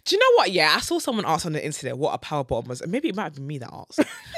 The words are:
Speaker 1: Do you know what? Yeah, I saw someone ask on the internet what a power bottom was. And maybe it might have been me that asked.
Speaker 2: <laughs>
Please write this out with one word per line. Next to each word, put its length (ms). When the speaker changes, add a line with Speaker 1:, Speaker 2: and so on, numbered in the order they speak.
Speaker 1:
Do 100
you 60
know 160
what? 160
Yeah, 240
I 40
saw 180
someone 260
ask 220
on 80
the 100
internet 320
what 160
a 60
power 260
bottom 240
was. 140
And 100
maybe 160
it 80
might 80
have 120
been 100
me 120
that 140
asked. 320
Speaker 2:
<laughs> 60